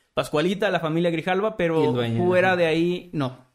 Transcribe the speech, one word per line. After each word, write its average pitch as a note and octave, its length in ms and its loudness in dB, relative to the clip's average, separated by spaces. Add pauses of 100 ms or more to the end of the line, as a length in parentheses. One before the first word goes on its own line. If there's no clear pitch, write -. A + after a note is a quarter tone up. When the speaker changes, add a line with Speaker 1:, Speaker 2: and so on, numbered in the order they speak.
(140)
Speaker 1:
Pascualita, F3 560 -2
la F3 100 0
familia E3 300 0
Grijalva, F#3+ 480 -2
pero E3 260 2
Speaker 2:
Y - 40 2
el - 60 0
dueño, A#2+ 320 0
Speaker 1:
fuera F3+ 240 4
Speaker 2:
ajá. F#3 80 2
Speaker 1:
de E3+ 100 2
ahí, E3+ 440 0
no. C3+ 280 -4 (160)